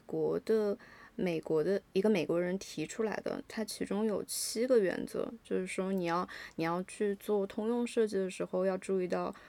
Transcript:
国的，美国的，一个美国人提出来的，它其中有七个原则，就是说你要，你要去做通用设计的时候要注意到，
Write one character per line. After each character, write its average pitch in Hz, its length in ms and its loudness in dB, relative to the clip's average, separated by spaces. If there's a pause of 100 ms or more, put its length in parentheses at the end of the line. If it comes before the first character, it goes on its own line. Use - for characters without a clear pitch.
国 160 340 0
的， 214 380 2 (380)
美 170 260 0
国 160 200 2
的， 190 200 2 (100)
一 190 100 4
个 208 80 4
美 180 160 4
国 165 140 2
人 180 180 0
提 - 280 -6
出 - 180 -6
来 214 140 -2
的， - 300 -4
它 220 180 -6
其 - 180 -6
中 202 220 0
有 208 180 0
七 - 420 -2
个 262 140 6
原 185 260 2
则， - 240 -4 (140)
就 190 140 -2
是 185 100 -2
说 185 240 -2
你 190 140 0
要， 175 200 0 (300)
你 160 80 -2
要 170 200 0
去 202 320 -2
做 202 300 0
通 214 220 -4
用 240 180 2
设 233 220 2
计 214 80 -6
的 190 140 0
时 180 160 -4
候 185 200 0
要 190 120 2
注 190 240 0
意 180 60 0
到， 180 280 -2 (140)